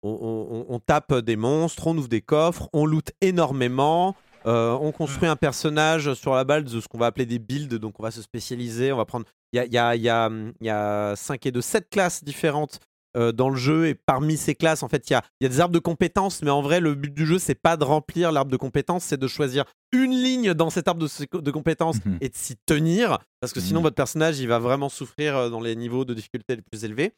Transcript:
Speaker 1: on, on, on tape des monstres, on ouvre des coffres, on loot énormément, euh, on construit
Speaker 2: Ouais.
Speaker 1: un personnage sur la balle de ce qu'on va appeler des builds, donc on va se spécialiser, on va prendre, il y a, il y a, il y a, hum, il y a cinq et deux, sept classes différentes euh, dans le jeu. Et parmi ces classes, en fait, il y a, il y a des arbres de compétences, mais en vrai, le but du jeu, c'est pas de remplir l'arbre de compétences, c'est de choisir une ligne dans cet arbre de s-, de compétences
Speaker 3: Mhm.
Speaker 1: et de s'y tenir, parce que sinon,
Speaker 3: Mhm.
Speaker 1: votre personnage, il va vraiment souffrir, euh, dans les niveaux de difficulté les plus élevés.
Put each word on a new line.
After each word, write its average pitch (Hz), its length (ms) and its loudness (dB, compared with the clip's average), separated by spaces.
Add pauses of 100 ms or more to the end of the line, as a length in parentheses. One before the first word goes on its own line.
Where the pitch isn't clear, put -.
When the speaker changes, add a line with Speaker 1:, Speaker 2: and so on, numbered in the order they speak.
Speaker 1:
on, 104 60 -6
on, 113 580 -8
on 123 120 -6
tape 151 360 0
des 117 200 0
monstres, 156 520 0
on 165 100 0
ouvre 135 120 -6
des 117 120 0
coffres, 165 520 0
on 151 120 2
loot 156 260 0 (100)
énormément, 156 920 2 (320)
euh, 117 320 2
on 151 120 -2
construit 143 320 -4
Speaker 2:
Ouais. 165 60 2
Speaker 1:
un 151 60 2
personnage 151 760 0
sur 135 220 -2
la 131 80 4
balle 147 220 2
de 117 160 -4
ce - 60 -14
qu'on - 120 -14
va 117 80 4
appeler 123 180 -2
des 117 140 -4
builds, 120 400 -6
donc 107 200 -10
on 104 40 -10
va 113 80 -6
se 117 100 -14
spécialiser, 120 680 -4
on 135 60 0
va 110 80 2
prendre, 117 200 -8 (280)
il 120 40 2
y - 20 2
a, 127 60 0
il 120 80 -8
y 120 40 4
a, 120 180 4
il 117 60 -2
y 117 80 2
a, 113 180 2
hum, 110 340 -6
il 113 60 -6
y - 20 -2
a 104 460 0
cinq - 300 -8
et 135 60 -2
deux, 120 100 -2
sept - 280 -2
classes 185 340 0
différentes 147 560 -2 (360)
euh, 117 160 2
dans 127 180 2
le 135 60 0
jeu. 156 320 2
Et 147 80 0
parmi 151 420 0
ces - 180 -2
classes, 160 280 2
en 131 60 -6
fait, - 200 -2
il 143 40 4
y - 20 4
a, 117 80 2 (160)
il - 40 -2
y 131 40 2
a - 20 4
des 127 100 2
arbres 175 140 4
de 170 60 4
compétences, 180 640 0
mais 147 100 0
en 143 100 4
vrai, 151 180 2
le 156 160 2
but 143 180 -8
du 151 120 0
jeu, 170 140 4
c'est 151 160 0
pas 165 220 2
de 151 60 2
remplir 156 480 2
l'arbre 139 200 2
de 135 60 0
compétences, 147 460 -2
c'est - 160 -2
de 131 80 -2
choisir 135 380 -2 (280)
une 254 180 4
ligne 254 420 2
dans 160 160 2
cet 170 180 0
arbre 170 140 0
de 156 60 0
s-, - 240 -8
de 147 200 -4
compétences 156 540 0
Speaker 3:
Mhm. 95 160 0
Speaker 1:
et 135 80 -4
de - 60 -14
s'y - 200 -10 (100)
tenir, 165 540 2 (200)
parce - 140 -8
que - 80 -6
sinon, 95 180 2
Speaker 3:
Mhm. 170 40 0
Speaker 1:
votre 147 120 2
personnage, 156 440 0
il 127 80 -4
va 117 120 2
vraiment 135 300 0
souffrir, 143 480 -6
euh, 120 120 0
dans 117 120 -6
les 113 140 -4
niveaux 120 300 -4
de 123 80 -4
difficulté 113 420 -6
les 110 60 -14
plus 107 220 -14
élevés. 117 340 -2